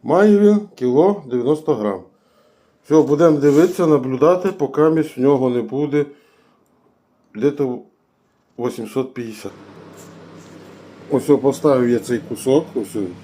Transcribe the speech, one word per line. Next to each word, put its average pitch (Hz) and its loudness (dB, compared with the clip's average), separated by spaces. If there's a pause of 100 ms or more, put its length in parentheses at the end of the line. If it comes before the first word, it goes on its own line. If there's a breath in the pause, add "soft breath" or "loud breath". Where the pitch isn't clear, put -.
Має 202 4
він 208 2
кіло 156 0
дев'яносто 127 -2
грам. 101 -6 (840)
Все, 151 4
будемо 151 2
дивитися, 156 2
наблюдати, 151 0
поки 147 -4
місь 156 0
в - -10
нього 131 2
не 123 -2
буде 143 -4 (1300 soft breath)
де-то 135 -4 (800)
вісімсот 120 -6
п'ятдесят. 110 -12 (1600)
Ось, 139 -4
о, 143 6
поставив 131 0
я 120 0
цей 120 -6
кусок. 131 -2 (100)
Ось, 110 -8
о. 104 -6 (220)